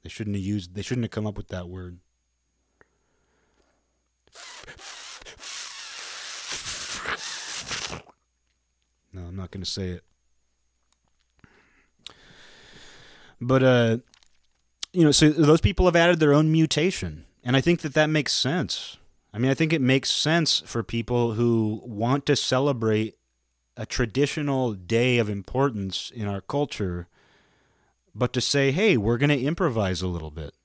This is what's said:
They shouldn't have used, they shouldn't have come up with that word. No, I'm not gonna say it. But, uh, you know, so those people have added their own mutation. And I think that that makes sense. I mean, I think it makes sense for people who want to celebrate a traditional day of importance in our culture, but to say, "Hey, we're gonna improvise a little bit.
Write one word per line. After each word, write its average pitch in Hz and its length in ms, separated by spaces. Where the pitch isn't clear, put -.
They 87 80
shouldn't 104 260
have 95 100
used, 95 300
they 101 60
shouldn't 123 220
have 107 80
come 107 160
up 101 80
with 101 140
that 90 180
word. 90 320
No, 92 120
I'm 90 120
not 92 160
gonna 95 140
say 95 240
it. 87 140
But, 131 220
uh, 120 340
you 175 100
know, 151 80
so 151 180
those 156 300
people 185 280
have 165 80
added 170 260
their 147 120
own 156 180
mutation. 156 720
And 123 120
I 135 60
think 170 200
that 143 120
that 156 160
makes 156 240
sense. - 640
I 104 60
mean, 127 140
I - 20
think 160 180
it 156 100
makes 131 300
sense 160 540
for 117 180
people 117 500
who 113 520
want 120 400
to 143 100
celebrate 113 840
a 110 80
traditional 131 880
day 113 460
of 104 100
importance 104 840
in 107 120
our 98 140
culture, 95 680
but 120 180
to 127 80
say, 139 300
"Hey, 180 260
we're 113 220
gonna 147 160
improvise 117 680
a 92 60
little 80 240
bit. 76 320